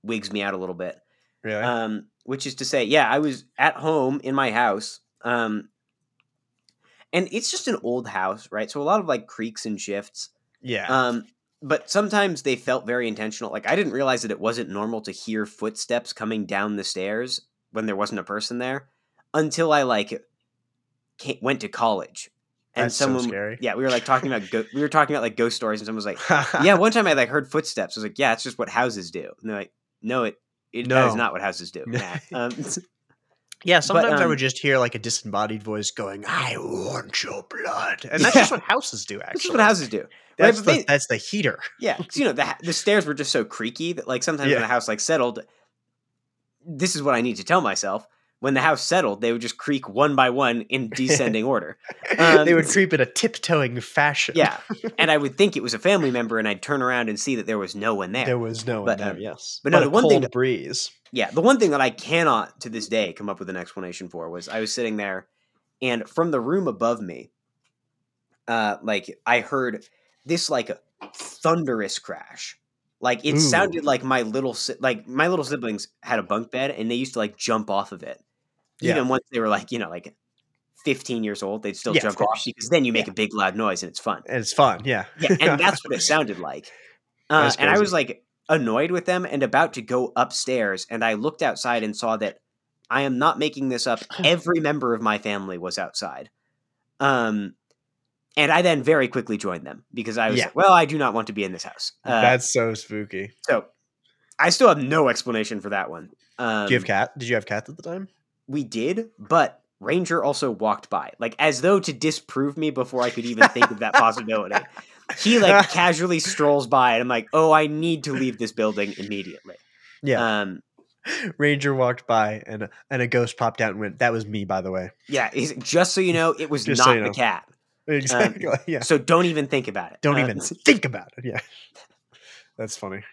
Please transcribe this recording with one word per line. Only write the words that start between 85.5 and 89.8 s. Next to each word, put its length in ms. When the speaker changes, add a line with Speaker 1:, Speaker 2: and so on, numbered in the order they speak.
Speaker 1:
that's 200
Speaker 2:
<laughs> 60
Speaker 1:
what 100
it 60
sounded 380
like. 300
Uh, 140
Speaker 2:
That's 160
Speaker 1:
and 100
I 80
Speaker 2:
crazy. 40
Speaker 1:
was, 120
like, 320
annoyed 420
with 140
them 200
and 180
about 300
to 100